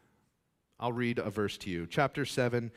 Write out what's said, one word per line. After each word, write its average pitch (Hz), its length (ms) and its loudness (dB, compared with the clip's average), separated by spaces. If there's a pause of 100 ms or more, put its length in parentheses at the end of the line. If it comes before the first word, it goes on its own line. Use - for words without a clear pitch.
(800)
I'll 120 140 -2
read 120 260 0
a 98 120 0
verse 101 280 0
to - 120 -8
you. 85 180 -2
Chapter 143 360 2
seven, 120 520 0